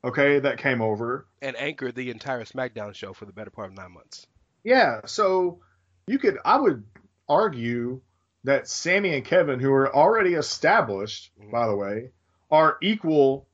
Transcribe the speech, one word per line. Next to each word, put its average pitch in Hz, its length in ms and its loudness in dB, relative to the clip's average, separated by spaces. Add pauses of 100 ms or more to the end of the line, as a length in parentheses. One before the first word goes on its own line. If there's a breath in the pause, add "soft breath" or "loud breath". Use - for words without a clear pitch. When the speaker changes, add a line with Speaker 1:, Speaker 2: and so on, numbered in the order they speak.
Speaker 1:
okay, 139 360 2
that 131 200 -2
came 127 220 0
over. 117 440 -4 (160)
Speaker 2:
And 135 160 -8
anchored 135 380 -8
the 127 160 -8
entire 117 340 -8
SmackDown 110 480 -10
show 98 200 -14
for 107 120 -18
the 98 80 -20
better 104 160 -14
part 98 200 -14
of 95 60 -20
nine 92 160 -18
months. - 360 -20 (360)
Speaker 1:
Yeah, 208 420 2
so 185 540 0 (460)
you 269 140 -2
could, 208 260 2
I 226 140 4
would 156 240 0 (440)
argue 127 760 -2 (420)
that 135 240 0
Sammy 180 480 -2
and 127 100 -6
Kevin, 147 340 2
who 135 140 2
are 135 200 2
already 180 420 4
established, 127 1040 -2
Speaker 2:
Mm-hmm. 104 120 -18
Speaker 1:
by 117 160 0
the 104 80 0
way, 104 360 -6 (400)
are 156 300 4
equal 156 720 2